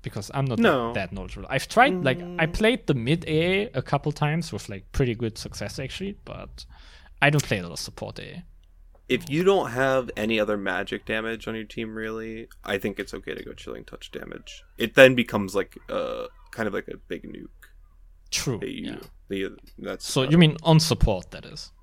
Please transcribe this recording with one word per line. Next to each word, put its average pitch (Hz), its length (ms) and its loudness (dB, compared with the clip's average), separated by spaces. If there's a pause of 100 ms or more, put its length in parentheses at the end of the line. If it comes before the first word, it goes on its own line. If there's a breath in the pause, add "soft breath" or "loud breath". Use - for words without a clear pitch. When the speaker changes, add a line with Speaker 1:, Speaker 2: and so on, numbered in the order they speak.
Speaker 1:
Because 110 320 -8
I'm 139 120 0
not 120 140 0
Speaker 2:
No. 135 340 4
Speaker 1:
that, 98 160 -2
that - 40 -10
knowledgeable. 95 360 -10
I've 135 180 0
tried, 277 360 4
like, 131 160 2 (180)
I 165 100 4
Speaker 2:
Mm. 170 60 -6
Speaker 1:
played 226 340 2
the 165 60 4
mid 131 340 2
A 175 380 2
A - 80 -12
a 127 80 0
couple 147 300 0
times 151 420 -2
with, - 160 -8
like, 98 220 -12
pretty 123 240 2
good 113 220 -4
success, - 420 -10
actually, 190 460 -8
but - 400 -14 (560 soft breath)
I 139 80 8
don't 147 140 4
play 107 160 -2
a 90 40 -6
lot 85 80 -10
of - 80 -10
support 104 400 -10
A - 40 -12
A. - 200 -14 (640)
Speaker 2:
If 123 220 0
you 151 140 0
don't 185 280 4
have 131 440 2
any 107 240 2
other 107 180 2
magic 98 480 -4
damage 110 420 -4
on 113 80 -6
your 110 80 -8
team, 110 320 -10
really, 110 520 -8 (160)
I 101 140 -2
think 101 220 -4
it's 101 140 -8
okay - 200 -8
to - 100 -10
go - 100 -14
Chilling 58 320 -12
Touch - 260 -16
damage. - 520 -14 (140)
It 117 160 -2
then 131 220 12
becomes, 104 400 0
like, 98 220 -2 (120)
uh, 60 380 -4 (240)
kind 110 160 -4
of 95 80 -4
like 98 120 -4
a - 100 -12
big - 260 -12
nuke. - 240 -14 (840)
Speaker 1:
True, 117 300 -2
Speaker 2:
That - 100 -6
you, - 220 -10
Speaker 1:
yeah. - 60 -12 (320)
Speaker 2:
that 101 80 -4
you, 95 200 -6 (220)
that's 95 260 -10
Speaker 1:
So - 160 0
Speaker 2:
about 135 100 2
Speaker 1:
you 160 60 8
Speaker 2:
it. 175 40 10
Speaker 1:
mean 156 200 6
on 160 180 6
support, 107 520 2
that - 140 -14
is? - 260 -16 (120)